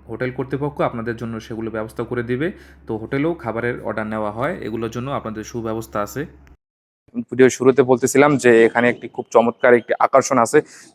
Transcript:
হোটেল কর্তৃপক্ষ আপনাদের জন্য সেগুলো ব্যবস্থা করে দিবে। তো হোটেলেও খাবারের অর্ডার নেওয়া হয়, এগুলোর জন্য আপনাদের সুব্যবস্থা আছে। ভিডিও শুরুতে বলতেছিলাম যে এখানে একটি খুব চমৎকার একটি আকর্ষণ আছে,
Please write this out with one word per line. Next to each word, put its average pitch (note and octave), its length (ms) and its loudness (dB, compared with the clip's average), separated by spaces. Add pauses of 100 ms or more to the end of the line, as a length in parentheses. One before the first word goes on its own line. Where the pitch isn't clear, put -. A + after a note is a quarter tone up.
হোটেল B2 220 -8
কর্তৃপক্ষ C3+ 500 -8
আপনাদের A#2 360 -6
জন্য A#2 220 -10
সেগুলো A2 320 -10
ব্যবস্থা A2+ 320 -8
করে A#2+ 200 -6
দিবে। B2+ 280 -4 (360)
তো A2+ 100 -6
হোটেলেও C#3 360 -4
খাবারের A#2 480 -6
অর্ডার A2 260 -6
নেওয়া G#2+ 240 -4
হয়, C3 300 -6
এগুলোর A2+ 280 -6
জন্য A#2+ 220 -8
আপনাদের A2 320 -8
সুব্যবস্থা A2 580 -6
আছে। B2+ 240 -8 (920)
ভিডিও A#2+ 320 4
শুরুতে C3 340 4
বলতেছিলাম C3+ 540 4
যে A#2 280 6
এখানে A#2+ 240 2
একটি A#2 180 -6
খুব - 240 -12
চমৎকার A#2 420 4
একটি A2+ 260 2
আকর্ষণ C3 380 2
আছে, B2 240 4 (340)